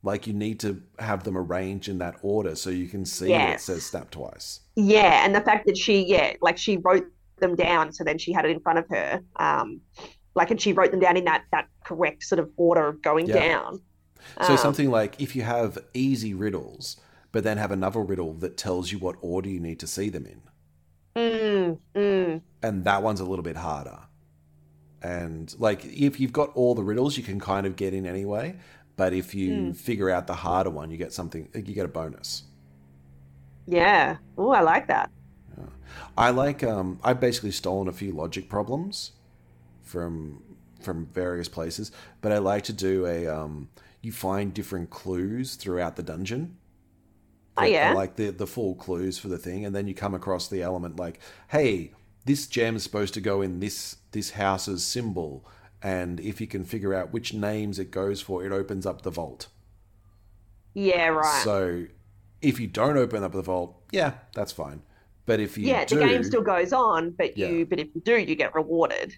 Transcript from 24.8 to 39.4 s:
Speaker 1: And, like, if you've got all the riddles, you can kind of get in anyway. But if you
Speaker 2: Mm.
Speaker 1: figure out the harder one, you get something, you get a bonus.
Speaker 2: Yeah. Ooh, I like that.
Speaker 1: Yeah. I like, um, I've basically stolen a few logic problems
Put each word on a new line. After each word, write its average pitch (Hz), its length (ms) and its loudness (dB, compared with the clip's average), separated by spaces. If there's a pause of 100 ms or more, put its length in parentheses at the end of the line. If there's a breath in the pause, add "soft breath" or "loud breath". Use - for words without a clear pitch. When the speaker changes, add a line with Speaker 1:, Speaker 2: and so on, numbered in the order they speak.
Speaker 1:
And, 82 520 -6
like, 107 260 2
if 139 360 0
you've 127 120 0
got 147 220 2
all 123 200 4
the 113 80 -2
riddles, 123 340 0
you 123 60 -6
can 101 160 -6
kind 98 280 0
of 95 100 -2
get 95 180 -2
in 95 120 -4
anyway. 104 500 -4 (400 loud breath)
But 92 160 2
if 92 220 -2
you 95 180 0
Speaker 2:
Mm. 87 240 -2
Speaker 1:
figure 101 340 0
out 87 160 0
the 90 80 -4
harder 87 360 0
one, 78 200 -8
you 82 60 -10
get 85 160 -8
something, 80 420 -10
you 104 200 -8
get 98 100 -2
a 82 40 -4 (120)
bonus. - 440 -10 (1200)
Speaker 2:
Yeah. 170 500 6 (220)
Ooh, 208 120 2
I 233 100 6
like 165 280 4
that. 113 220 0 (480)
Speaker 1:
Yeah. - 60 -14 (520 loud breath)
I 117 140 6
like, 139 320 0
um, 95 400 -2
I've 127 180 2
basically 120 300 0
stolen 95 380 -2
a 87 40 -6
few 98 200 -8
logic 80 360 -8
problems 131 640 -6 (720)